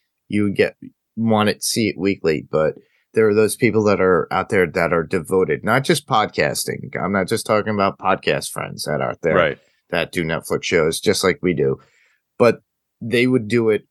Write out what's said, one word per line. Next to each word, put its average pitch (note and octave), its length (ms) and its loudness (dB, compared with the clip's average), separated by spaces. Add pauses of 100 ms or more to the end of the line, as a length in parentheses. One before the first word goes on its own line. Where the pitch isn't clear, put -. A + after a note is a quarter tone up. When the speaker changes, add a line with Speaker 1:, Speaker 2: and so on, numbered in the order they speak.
(300)
Speaker 1:
you G#2 140 0
would G2+ 120 -2
get, - 220 0 (400)
want G#2+ 320 2
it, - 140 -4
see A2 260 -2
it C2 80 -8
weekly. D#2+ 520 -2
But D#2 260 0 (380)
there A2 140 2
are G#2 80 2
those G#2+ 220 2
people A2 260 2
that G2+ 160 2
are F#2 320 2
out F#2 180 -2
there F#2+ 160 2
that E2+ 280 0
are E2 100 0
devoted, E2+ 600 -2
not A#2+ 200 2
just - 240 0
podcasting. - 880 -2
I'm E2 140 -4
not F#2+ 160 -2
just - 180 -4
talking G#2+ 280 0
about G2 260 0
podcast F2+ 500 -2
friends - 360 -10
that D2 160 -2
are B1 100 -4
out - 100 -12
there D#2+ 140 2
Speaker 2:
Right. D#2 240 0 (300)
Speaker 1:
that E2+ 240 -4
do F2+ 100 -2
Netflix D#2+ 400 -4
shows D#2+ 380 0
just G2+ 220 0
like F2+ 180 0
we F2+ 120 2
do. C#2 240 0 (640)
But A2+ 220 4 (400)
they A#2+ 260 2
would A#2+ 220 0
do A2+ 200 2
it G#2 220 0